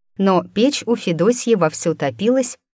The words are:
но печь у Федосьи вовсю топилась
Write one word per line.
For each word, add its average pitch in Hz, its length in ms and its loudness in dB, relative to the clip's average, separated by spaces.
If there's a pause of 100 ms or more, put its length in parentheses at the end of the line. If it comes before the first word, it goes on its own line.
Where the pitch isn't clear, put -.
(180)
но 190 260 2
печь 233 420 0
у 233 100 0
Федосьи 220 580 0
вовсю 165 400 0
топилась 196 640 -2 (200)